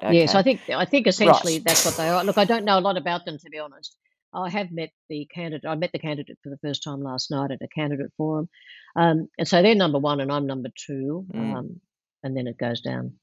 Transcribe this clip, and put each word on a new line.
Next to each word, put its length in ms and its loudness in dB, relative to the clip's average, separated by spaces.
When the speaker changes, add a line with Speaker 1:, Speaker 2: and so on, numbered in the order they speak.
Speaker 1:
Yes, 240 6
I 40 8
Speaker 2:
okay. 180 4
Speaker 1:
think, 120 -12
I 160 0
think 220 2
essentially 480 6
Speaker 2:
Right. 100 -6
Speaker 1:
that's 200 2
what 120 2
they 120 -2
are. 140 2
Look, 140 0
I 80 6
don't 200 0
know 120 4
a 40 4
lot 160 0
about 280 -4
them, 120 -10
to 120 -20
be 100 -12
honest. 360 -16
I 160 -6
have 220 -4
met 200 -8
the 240 -8
candidate, 360 -8
I 60 -4
met 180 -4
the 60 -6
candidate 440 -8
for 60 -12
the 80 -12
first 260 -6
time 180 -8
last 300 -6
night 200 -2
at 100 -8
a 60 -12
candidate 500 -6
forum. 320 -2
Um, 320 4
and 100 -2
so 140 4
they're 140 6
number 240 2
one 200 0
and 120 -2
I'm 160 0
number 220 -6
two, 480 -6
Speaker 2:
Mm. 220 -4
Speaker 1:
um, 260 -10
and 120 -4
then 120 -4
it 100 -8
goes 240 -4
down 420 -6